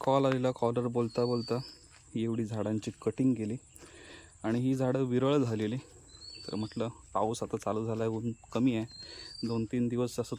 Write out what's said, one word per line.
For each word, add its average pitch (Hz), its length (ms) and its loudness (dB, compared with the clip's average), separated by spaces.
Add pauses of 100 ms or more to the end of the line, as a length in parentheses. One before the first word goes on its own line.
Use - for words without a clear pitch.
कॉल 135 260 4
आलेला, 127 240 2
कॉलर 120 380 0
बोलता 120 360 2
बोलता 120 340 0 (580)
एवढी 113 280 0
झाडांची 107 460 -2 (120)
कटिंग 131 320 2
केली 110 220 -2 (880)
आणि 117 160 2
ही 131 140 4
झाडं 131 300 2
विरळ 131 320 4
झालेली. 113 400 2 (720)
तर - 80 -6
म्हटलं, 110 340 -4 (260)
पाऊस 107 280 0
आता 107 140 -2
चालू 107 300 -2
झाला 113 180 -2
आहे, 113 80 0
ऊन 113 200 -2 (200)
कमी 120 240 4
आहे, - 720 -6
दोन 113 260 0
तीन 123 160 2
दिवस 120 320 0
असं 120 180 -4